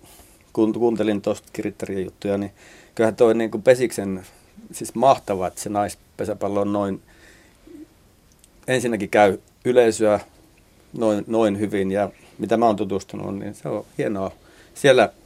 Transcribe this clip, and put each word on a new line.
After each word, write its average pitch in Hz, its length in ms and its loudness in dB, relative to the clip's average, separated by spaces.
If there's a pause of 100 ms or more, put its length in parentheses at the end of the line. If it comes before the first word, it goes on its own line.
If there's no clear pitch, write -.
(520)
kun 110 200 0
kuuntelin 107 500 -2
tosta - 300 -6
Kirittarien 98 520 -8
juttuja, 101 340 -6
niin 101 140 -8 (420)
kyllähän 113 220 0
toi 113 180 4
niinku 113 240 -2
Pesiksen, 101 680 0 (460)
siis - 220 -12
mahtavaa, 107 540 2
että - 120 -10
se - 80 -10
naispesäpallo 101 920 -4
on 101 120 0
noin, 98 300 -2 (1700)
ensinnäkin 113 400 -2
käy 104 300 6 (260)
yleisöä 113 560 4 (760)
noin, 107 280 0
noin 110 320 0
hyvin 98 340 -2
ja 98 180 -2 (280)
mitä 110 180 0
mä 117 100 2
oon 107 100 2
tutustunut, 98 640 -8
niin 104 160 -12
se - 140 -14
on 107 160 -8 (140)
hienoa. 101 320 -4 (440)
Siellä 127 380 4 (140)